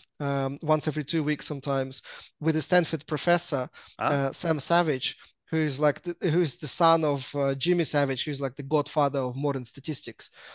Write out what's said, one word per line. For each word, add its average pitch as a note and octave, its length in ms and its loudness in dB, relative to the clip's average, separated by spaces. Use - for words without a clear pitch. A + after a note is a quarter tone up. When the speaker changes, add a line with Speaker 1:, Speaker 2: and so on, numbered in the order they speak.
Speaker 1:
um, C#3 440 -2
once D#3 240 2
every D3 160 -2
two D#3+ 200 -2
weeks D3 220 -2
sometimes C3+ 560 -4
with D3+ 160 2
a D#3 80 2
Stanford E3+ 420 2
professor, D#3 640 0
Speaker 2:
Ah. A2+ 80 0
Speaker 1:
uh, C#3 240 2
Sam D#3+ 280 -2
Savage, D#3+ 560 0
who's D3+ 280 0
like D3 220 2
the, F3 140 -6
who's E3 240 2
the - 100 -12
son E3 400 4
of, C#3+ 300 0
uh, C#3 180 2
Jimmy E3 300 2
Savage, C#3 420 0
who's C#3 160 -6
like C3 140 -4
the C#3 80 -10
godfather C#3+ 560 0
of B2+ 160 -2
modern C#3 280 -2
statistics. - 680 -10